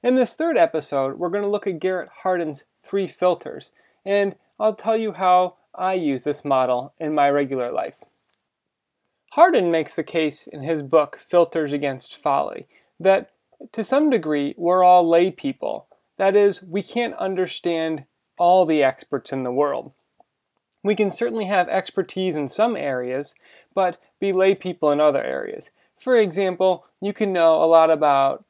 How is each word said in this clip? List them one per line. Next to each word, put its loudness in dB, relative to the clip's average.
In 2
this 0
third -2
episode, -2
we're -4
gonna -4
look -4
at -6
Garrett -6
Hardin's -4
three -4
filters, -4
and 0
I'll 0
tell -2
you -4
how 2
I -4
use -2
this -6
model -2
in -6
my 2
regular -2
life. -8
Hardin 6
makes -2
the -4
case -4
in -14
his -4
book, 0
Filters 0
Against -6
Folly, -4
that 2
to -6
some 2
degree, -2
we're 2
all 6
lay 4
people. -8
That 2
is, 2
we -6
can't -6
understand -4
all 4
the 2
experts -4
in -6
the -6
world. -4
We 0
can 0
certainly -6
have 0
expertise -4
in -6
some -2
areas, -6
but -2
be -2
lay 4
people -2
in 0
other 2
areas. -8
For 0
example, 0
you -6
can -2
know 4
a 4
lot 6
about 0